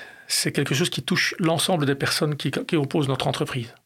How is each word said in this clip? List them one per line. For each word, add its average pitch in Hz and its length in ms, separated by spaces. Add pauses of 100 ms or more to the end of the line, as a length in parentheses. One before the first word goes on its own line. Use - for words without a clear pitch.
(280)
c'est - 240
quelque 147 240
chose 170 160
qui 147 100
touche - 380
l'ensemble 165 480
des 139 80
personnes 147 400
qui, 139 160
qui - 240
composent 143 320
notre 131 180
entreprise. 131 480 (120)